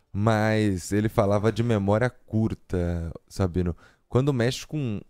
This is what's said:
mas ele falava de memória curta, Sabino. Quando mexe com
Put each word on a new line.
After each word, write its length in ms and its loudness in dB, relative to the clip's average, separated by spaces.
mas 800 0
ele 180 0
falava 420 2
de 100 -2
memória 460 2
curta, 1040 -4
Sabino. 480 -2
Quando 260 2
mexe 320 0
com 440 -4